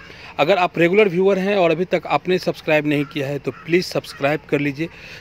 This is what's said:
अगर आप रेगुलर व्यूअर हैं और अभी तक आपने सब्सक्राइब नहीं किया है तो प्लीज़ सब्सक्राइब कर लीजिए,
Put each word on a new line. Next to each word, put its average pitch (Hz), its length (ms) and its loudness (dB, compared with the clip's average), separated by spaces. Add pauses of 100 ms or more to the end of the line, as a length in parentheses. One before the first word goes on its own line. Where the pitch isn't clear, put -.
(380)
अगर 156 200 2
आप 175 200 -2
रेगुलर 190 300 4
व्यूअर 190 300 2
हैं 202 180 -2
और 170 140 4
अभी 165 140 0
तक 170 220 -2
आपने 175 320 0
सब्सक्राइब 151 480 0
नहीं 147 180 0
किया 139 240 -6
है 143 100 -4
तो 131 120 -6
प्लीज़ 170 340 -2
सब्सक्राइब 151 560 -4
कर 143 200 -2
लीजिए, 143 280 -4 (320)